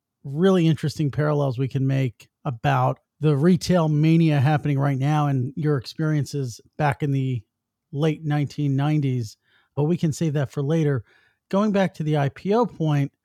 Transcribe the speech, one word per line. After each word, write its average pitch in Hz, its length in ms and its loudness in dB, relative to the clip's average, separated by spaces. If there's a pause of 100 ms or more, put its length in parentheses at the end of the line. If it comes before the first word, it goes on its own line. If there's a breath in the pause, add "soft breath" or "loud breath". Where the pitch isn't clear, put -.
(220)
really 165 460 2
interesting 151 420 -2
parallels 143 480 -2
we 135 80 -2
can 135 200 -2
make 135 420 -2 (160)
about 131 560 -2 (200)
the 151 140 2
retail 170 540 2
mania 156 500 4
happening 147 400 0
right 139 200 0
now 147 280 0
and 135 300 -2
your 151 220 0
experiences 143 840 -4 (160)
back 147 260 -2
in 143 80 0
the 131 320 -2 (480)
late 156 320 -2
nineteen 147 540 -2
nineties, 139 640 -2 (360)
but 143 100 -2
we 165 120 0
can 160 160 -2
save 156 220 -2
that 143 160 -2
for 143 120 -6
later. 143 420 0 (440)
Going 202 240 0
back 190 220 0
to - 80 -6
the 151 160 0
I 143 100 0
P - 240 -4
O 233 140 2
point, 147 460 0 (120)